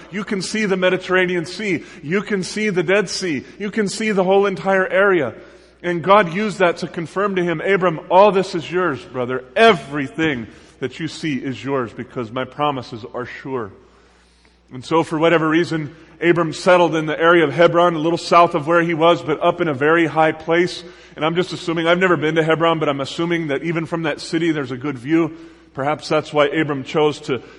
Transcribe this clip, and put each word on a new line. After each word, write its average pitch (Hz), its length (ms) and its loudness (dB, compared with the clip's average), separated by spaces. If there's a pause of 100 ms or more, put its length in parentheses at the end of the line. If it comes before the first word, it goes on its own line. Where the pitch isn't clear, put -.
(120)
you 196 120 -8
can 196 180 -6
see 214 240 -4
the 190 120 0
Mediterranean 185 680 0
Sea. 196 380 -6 (180)
You 175 220 -2
can 196 180 -4
see 214 280 -4
the 180 140 0
Dead 190 260 0
Sea. 151 340 -6 (160)
You 202 100 -6
can 208 180 -2
see 220 240 -2
the 190 120 2
whole 196 240 4
entire 190 400 0
area. 175 460 2 (480)
And 170 220 -4
God 185 320 4
used 202 240 -4
that 175 180 2
to 175 100 -6
confirm 185 500 -4
to 175 60 0
him, 165 160 -2
"Abram, 180 400 0 (120)
all 196 200 8
this 185 220 -2
is 147 180 -6
yours, 170 320 -2
brother. 127 400 -6 (120)
Everything 147 920 0 (340)
that 127 200 -8
you 165 80 -6
see 151 300 -6
is 120 260 -8
yours, 131 280 -4
because 113 400 -10
my 127 120 -6
promises 127 600 -6 (120)
are 123 100 -8
sure." 117 460 -10 (1000)
And 127 140 -16
so, 165 160 2
for 160 160 -4
whatever 165 320 4
reason, 156 460 -2 (260)
Abram 165 320 2
settled 175 420 4
in 156 120 -2
the 151 120 -4
area 170 240 6
of 143 80 2
Hebron, 170 440 4
a 156 40 -4
little 165 200 0
south 170 340 4
of 151 140 -2
where 170 160 4
he 170 100 0
was, 160 300 4
but 147 180 -2
up 170 180 2
in 170 80 0
a 151 60 -2
very 156 320 4
high 160 280 2
place. 170 500 -2 (320)
And 151 100 -4
I'm 165 100 -2
just 180 160 -2
assuming, 165 360 -4
I've 175 100 4
never 185 180 2
been 156 200 -2
to 160 80 2
Hebron, 160 340 2
but 156 100 -2
I'm 139 140 -2
assuming 170 460 -4
that 135 160 -4
even 165 240 -4
from 165 160 -6
that 151 180 -4
city, 165 300 -2
there's 143 200 -4
a 131 60 -8
good 139 220 -8
view. 156 360 0 (380)
Perhaps 143 340 -4
that's 156 240 0
why 147 140 2
Abram 147 380 -2
chose 151 380 0
to 127 200 -4 (180)